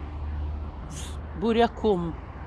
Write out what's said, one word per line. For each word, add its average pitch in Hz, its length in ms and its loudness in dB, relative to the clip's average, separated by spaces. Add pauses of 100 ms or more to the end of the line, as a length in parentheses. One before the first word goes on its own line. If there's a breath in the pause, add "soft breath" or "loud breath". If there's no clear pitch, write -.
(920)
з - 160 -8 (340)
буряком 214 760 4 (320)